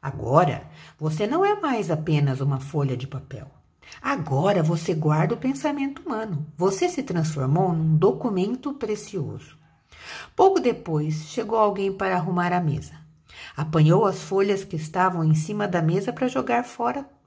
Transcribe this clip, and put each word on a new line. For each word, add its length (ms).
Agora, 640
você 300
não 180
é 160
mais 300
apenas 500
uma 200
folha 360
de 120
papel. 400
Agora 600
você 320
guarda 400
o 40
pensamento 640
humano. 440
Você 320
se 140
transformou 720
num 240
documento 760
precioso." 880
Pouco 240
depois, 680
chegou 320
alguém 340
para 220
arrumar 380
a 80
mesa. 340
Apanhou 500
as 160
folhas 400
que 140
estavam 480
em 100
cima 320
da 160
mesa 300
para 160
jogar 360
fora 400